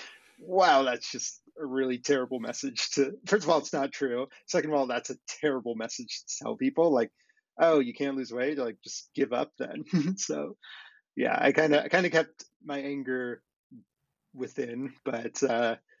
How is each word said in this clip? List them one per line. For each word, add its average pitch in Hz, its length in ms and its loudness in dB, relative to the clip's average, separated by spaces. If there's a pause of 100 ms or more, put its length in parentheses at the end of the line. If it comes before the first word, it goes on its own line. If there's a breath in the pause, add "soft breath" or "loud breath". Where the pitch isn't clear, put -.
(400 loud breath)
"Wow, 175 440 6
that's 123 280 -2
just - 300 -10 (180)
a 156 60 -6
really 127 340 0
terrible 127 400 0
message 117 520 -6
to," 139 260 0 (100)
first 196 160 4
of 147 60 2
all, 160 100 4
it's - 140 -6
not 139 200 -2
true. 127 340 -2 (200 soft breath)
Second 156 240 0
of 151 60 2
all, 135 100 2
that's 123 240 -4
a 123 60 -12 (100)
terrible 123 480 -2
message 113 520 -8
to - 160 -10
tell 113 140 -6
people, 143 340 4
like, 117 200 4 (460)
"Oh, 165 220 6
you 120 140 0
can't 139 240 -4
lose 117 160 -6
weight? 135 240 -2
Like, 117 260 -4
just - 320 -14
give 131 160 0
up 131 260 -2
then." - 340 -8
<laughs> 180 260 2
So, 147 400 -4 (580 loud breath)
yeah, - 240 0
I 139 140 4
kinda, 151 320 4
I - 20 -8
kinda 175 220 2
kept 160 340 0 (220)
my 143 140 -6
anger 127 640 -6 (920)
within, 127 600 -8 (120)
but, 120 380 -4
uh, 117 320 2 (240)